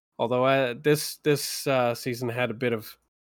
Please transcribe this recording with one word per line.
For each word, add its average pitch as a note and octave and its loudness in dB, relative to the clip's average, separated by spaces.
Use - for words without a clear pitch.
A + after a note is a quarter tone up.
Although, B2 2
uh, C3+ 2
this, D3+ 2
this, - 0
uh, B2 2
season B2 -6
had A#2+ -2
a A2 -6
bit A#2+ -2
of A2 -8